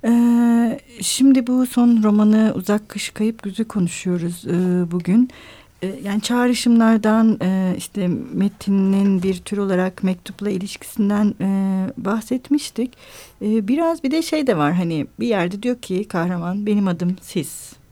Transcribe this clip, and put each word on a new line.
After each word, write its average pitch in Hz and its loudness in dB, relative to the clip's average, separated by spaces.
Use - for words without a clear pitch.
Ee, 233 4
şimdi 262 4
bu 254 0
son 240 4
romanı 214 4
Uzak 208 -2
Kış - -10
Kayıp 220 -4
Güzü 202 -6
konuşuyoruz, 175 -4
e, 180 0
bugün. 180 2
E, 180 -6
yani 202 -2
çağrışımlardan, 226 2
e, 185 0
işte 180 -6
metinin 196 0
bir 190 -2
tür 202 -8
olarak 185 -2
mektupla 190 -4
ilişkisinden, 202 -2
e, 196 0
bahsetmiştik. 247 -4
E, 208 -2
biraz 330 0
bir 262 0
de 320 0
şey 311 -2
de 214 2
var, 147 2
hani 170 -2
bir 233 -2
yerde 202 -2
diyor 247 -2
ki 190 -6
kahraman, 180 -4
"Benim 208 2
adım 180 -2
Sis." - -8